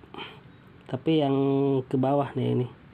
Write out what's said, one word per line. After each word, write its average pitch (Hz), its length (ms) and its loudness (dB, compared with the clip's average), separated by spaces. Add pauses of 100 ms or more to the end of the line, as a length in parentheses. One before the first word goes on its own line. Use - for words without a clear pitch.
(880)
Tapi 151 400 0
yang 135 80 2 (560)
ke 135 80 2
bawah 139 400 2
nih 120 160 0
ini. 123 120 0 (260)